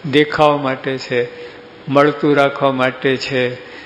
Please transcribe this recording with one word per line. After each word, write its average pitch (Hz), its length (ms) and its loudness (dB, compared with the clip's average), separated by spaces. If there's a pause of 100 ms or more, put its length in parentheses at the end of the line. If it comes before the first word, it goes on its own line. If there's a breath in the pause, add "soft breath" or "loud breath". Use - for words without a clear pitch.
(120)
દેખાવા 147 460 4
માટે 131 400 -4
છે, 123 300 -2 (600 loud breath)
મળતું 147 480 2
રાખવા 139 360 2
માટે 127 460 0
છે, 123 380 -2 (300 loud breath)